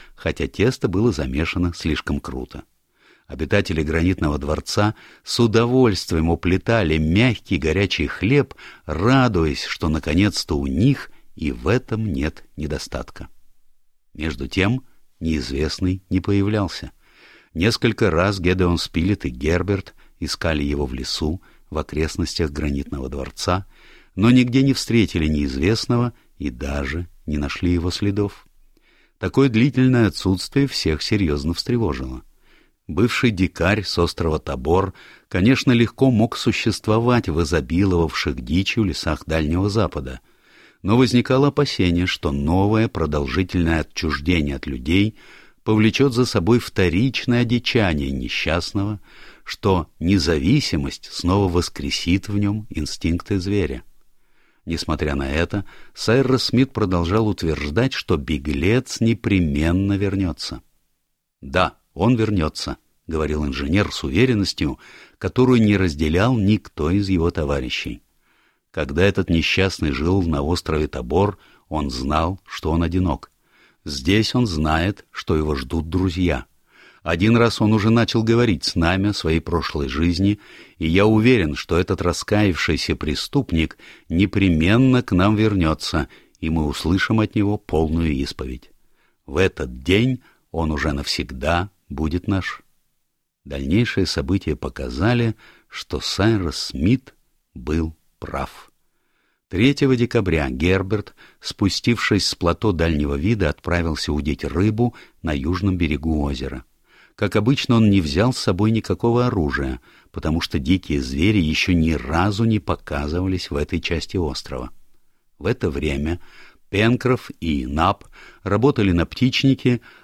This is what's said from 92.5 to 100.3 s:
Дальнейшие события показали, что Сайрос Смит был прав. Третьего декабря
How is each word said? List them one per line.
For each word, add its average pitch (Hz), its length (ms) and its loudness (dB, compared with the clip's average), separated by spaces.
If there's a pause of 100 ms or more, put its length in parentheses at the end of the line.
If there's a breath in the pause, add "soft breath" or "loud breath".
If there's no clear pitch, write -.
Дальнейшие 78 600 -2
события 80 500 -2
показали, 87 800 -2 (320 soft breath)
что - 320 -8
Сайрос 95 580 -2
Смит 92 560 -2 (400)
был 80 440 -4 (220)
прав. - 520 -10 (800)
Третьего 131 480 2
декабря 90 520 0